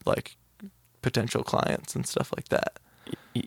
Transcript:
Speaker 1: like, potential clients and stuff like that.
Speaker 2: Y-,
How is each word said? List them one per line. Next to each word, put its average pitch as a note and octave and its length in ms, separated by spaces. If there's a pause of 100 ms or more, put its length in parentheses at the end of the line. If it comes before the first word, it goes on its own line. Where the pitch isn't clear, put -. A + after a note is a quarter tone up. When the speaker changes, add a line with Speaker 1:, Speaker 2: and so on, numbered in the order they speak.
Speaker 1:
like, - 300 (680)
potential - 420
clients - 520
and B2+ 100
stuff - 300
like - 140
that. - 280 (580)
Speaker 2:
Y-, A#2+ 120